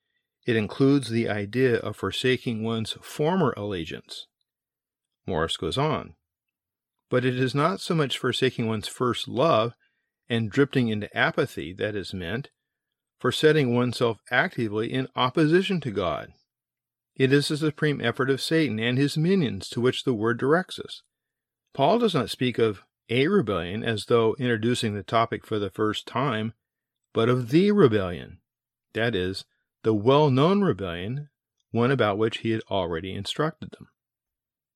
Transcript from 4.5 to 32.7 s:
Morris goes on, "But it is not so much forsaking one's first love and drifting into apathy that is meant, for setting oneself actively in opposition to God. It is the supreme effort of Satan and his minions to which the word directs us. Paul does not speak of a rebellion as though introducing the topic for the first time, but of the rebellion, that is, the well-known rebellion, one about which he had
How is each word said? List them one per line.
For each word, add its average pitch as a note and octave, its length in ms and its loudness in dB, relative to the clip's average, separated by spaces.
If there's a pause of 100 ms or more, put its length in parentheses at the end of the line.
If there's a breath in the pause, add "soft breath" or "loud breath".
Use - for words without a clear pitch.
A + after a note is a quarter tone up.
Morris D#2+ 320 -2
goes D#2+ 180 -4
on, C3 380 -4 (960)
"But B2 140 0
it B2+ 140 0
is B2+ 160 0
not E3 260 0
so - 140 -4
much D3+ 220 0
forsaking B2 500 -2
one's A2 220 -4
first - 400 -4
love A#2 460 2 (540)
and A2+ 220 -2
drifting C3+ 380 2
into G#2 280 -6
apathy A#2 580 -2
that G#2 200 -4
is G2 200 -8
meant, G2 340 -6 (680)
for B2+ 120 0
setting D3+ 440 4
oneself A#2+ 460 0 (100)
actively A#2 600 -2
in C3 240 -4
opposition E3 680 2
to C3+ 100 -6
God. E2+ 420 -4 (840)
It C3 180 2
is C#3+ 160 4
the D#3 80 -2
supreme D3 440 -2
effort A#2+ 300 -2
of C3 100 0
Satan D3 380 0
and A#2+ 180 0
his C#3+ 220 0
minions D#3 520 0
to A#2+ 100 -4
which B2+ 240 0
the C3 100 0
word A2+ 240 0
directs D#3 400 0
us. - 240 -14 (720)
Paul D#3 240 4
does A3+ 160 0
not A#2+ 160 -2
speak B2+ 280 -2
of A2 260 0 (260)
a B2+ 180 2
rebellion G#2 540 0
as A2 240 -4
though A2+ 320 4
introducing A#2+ 560 0
the G2+ 80 -6
topic A2+ 440 -2
for A2 120 -4
the G2+ 120 -4
first G#2+ 360 -2
time, A2+ 480 -4 (580)
but A2+ 160 2
of B2+ 200 0
the F3+ 240 4
rebellion, F#2+ 680 2 (520)
that A2+ 220 -2
is, F#2 300 -2 (380)
the A2 120 2
well-known C#3+ 680 4
rebellion, G#2 680 -4 (420)
one A#2+ 200 2
about G#2+ 280 2
which A2 200 0
he A2+ 120 -2
had A2 200 -2